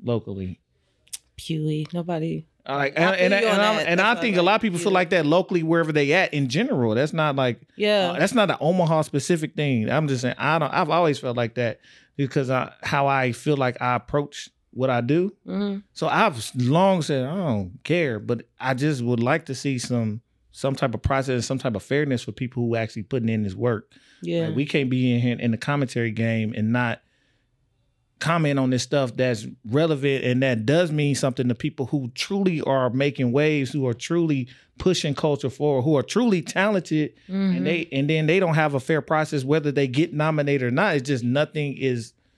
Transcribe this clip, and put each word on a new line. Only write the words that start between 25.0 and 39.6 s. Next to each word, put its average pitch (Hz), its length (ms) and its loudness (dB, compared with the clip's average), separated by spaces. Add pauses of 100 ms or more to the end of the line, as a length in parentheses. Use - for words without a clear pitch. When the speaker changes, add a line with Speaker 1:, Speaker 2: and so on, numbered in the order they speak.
Speaker 1:
in 120 60 2
here 120 180 0
in 117 140 -2
the 110 60 -2
commentary 127 540 -2
game 113 440 -2
and 107 160 0
not 120 300 0 (1160)
comment 156 380 0
on 131 120 0
this 123 120 0
stuff 135 360 -2
that's 123 280 0 (200)
relevant 139 580 0
and 123 180 2
that 120 240 0
does 160 260 2
mean 147 220 0
something 123 360 0
to 123 60 0
people 143 320 -6
who 135 280 -4
truly 185 460 -2
are 131 280 2
making 131 440 0
waves, 147 380 2
who 139 140 -2
are 120 80 0
truly 151 540 0 (300)
pushing 175 360 0
culture 139 360 0
forward, 143 340 0
who 151 140 4
are 123 60 2
truly 208 380 2
talented, 165 720 0 (140)
Speaker 2:
Mm-hmm. 190 300 0
Speaker 1:
and 180 100 0
they, 165 240 -2
and 135 180 0
then 156 160 2
they 170 140 4
don't 165 160 2
have 156 180 2
a 135 60 0
fair 156 220 0
process 156 420 -2
whether 147 280 0